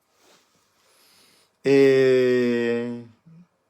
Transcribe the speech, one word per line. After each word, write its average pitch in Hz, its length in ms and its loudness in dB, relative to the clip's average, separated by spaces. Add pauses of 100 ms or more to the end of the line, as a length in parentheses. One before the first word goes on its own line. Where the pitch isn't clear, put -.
(1700)
eh, 123 1400 0 (680)